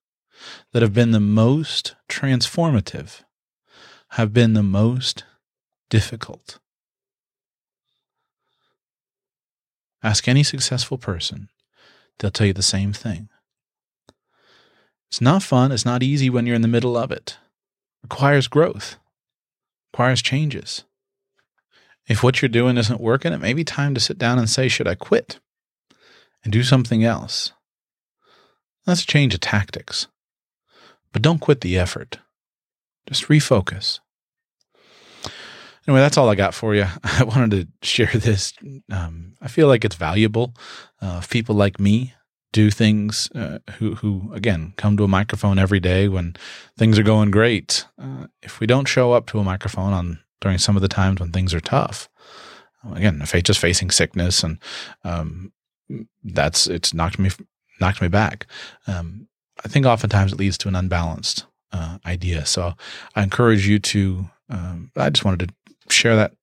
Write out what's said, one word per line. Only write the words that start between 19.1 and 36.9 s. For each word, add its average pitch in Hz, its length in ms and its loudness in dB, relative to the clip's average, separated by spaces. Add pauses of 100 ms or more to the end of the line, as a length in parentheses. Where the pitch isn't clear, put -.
requires 123 260 2
changes. - 640 -4 (1200)
If 107 160 0
what 127 200 2
you're 131 80 0
doing 123 260 2
isn't 113 240 0
working, 127 320 0
it 69 80 -6
may 104 140 -2
be 160 100 -4
time 143 300 -2
to 120 60 -2
sit - 180 -4
down 123 200 0
and 117 100 0
say, 131 200 0
"Should - 180 -2
I 87 80 -2
quit - 460 -2 (1040)
and 104 80 -4
do 117 100 4
something 123 400 2
else?" - 500 -4 (1300)
That's 180 180 0
a - 40 -12
change 143 280 2
of 90 60 -4
tactics. - 680 -4 (1080)
But 110 100 -2
don't 156 180 4
quit 143 220 2
the 90 160 0
effort. - 400 -4 (880)
Just - 220 -4
refocus. 117 720 0 (1900)
Anyway, 135 140 6
that's 139 180 4
all 127 100 6
I 104 60 4
got 98 180 0
for 107 220 -2
you. 101 100 4 (100)